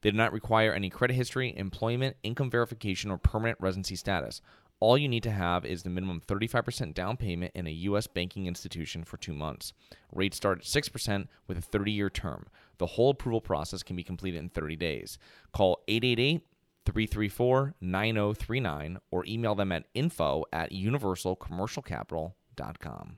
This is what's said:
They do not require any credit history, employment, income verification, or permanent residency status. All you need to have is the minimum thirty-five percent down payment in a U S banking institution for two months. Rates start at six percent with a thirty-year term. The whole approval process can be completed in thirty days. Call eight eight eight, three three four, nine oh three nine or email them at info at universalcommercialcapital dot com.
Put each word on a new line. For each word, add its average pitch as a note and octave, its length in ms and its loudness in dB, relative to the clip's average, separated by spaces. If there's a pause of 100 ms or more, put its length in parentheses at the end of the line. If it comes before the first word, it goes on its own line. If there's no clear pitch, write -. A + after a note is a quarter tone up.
They G#2+ 100 4
do G2+ 60 0
not A2+ 160 2
require A2 400 4
any F#2+ 160 -2
credit B2 240 0
history, B2+ 420 -2
employment, A#2 680 -2
income B2 260 -2
verification, A2+ 600 0
or F#2 80 -2
permanent A2+ 440 2
residency F#2+ 340 0
status. F2 460 -2 (400)
All A#2 160 8
you D3 100 2
need A#2+ 160 0
to A2+ 80 0
have F2 320 2
is F2 200 -4
the F#2 60 -4
minimum F2+ 300 -2
thirty-five A2 460 0
percent F2+ 280 -4
down F#2+ 220 -2
payment F2+ 400 -2
in F2 120 -4
a D#2 40 -4
U F2+ 240 0
S G#2+ 100 2
banking F2+ 400 -4
institution E2 600 -6
for - 100 -14
two - 180 -8
months. D2 380 -6 (400)
Rates F#2+ 240 0
start F#2+ 220 2
at - 80 -14
six - 240 0
percent G2+ 400 -2 (180)
with F2 100 -4
a F2 40 -4
thirty-year G2+ 480 0
term. - 380 -6 (320)
The F2 60 2
whole B2 260 4
approval A#2+ 280 0
process F2+ 420 -2
can - 140 -8
be F2 80 -6
completed F2+ 360 -4
in E2+ 100 -8
thirty D#2 260 -4
days. D#2 420 -4 (360)
Call F#2+ 340 4
eight A2+ 160 2
eight B2 160 4
eight, D3 220 2 (440)
three A2 200 2
three G#2 240 0
four, C3 500 4
nine G2 380 0
oh G#2 160 4
three A2+ 260 -2
nine E2 380 -2 (120)
or F2 160 0
email A2 300 0
them G2 160 2
at E2+ 220 -2
info D#2+ 580 2
at E2 220 -2
universalcommercialcapital F#2 1600 -2 (240)
dot - 220 -8
com. B1+ 380 -12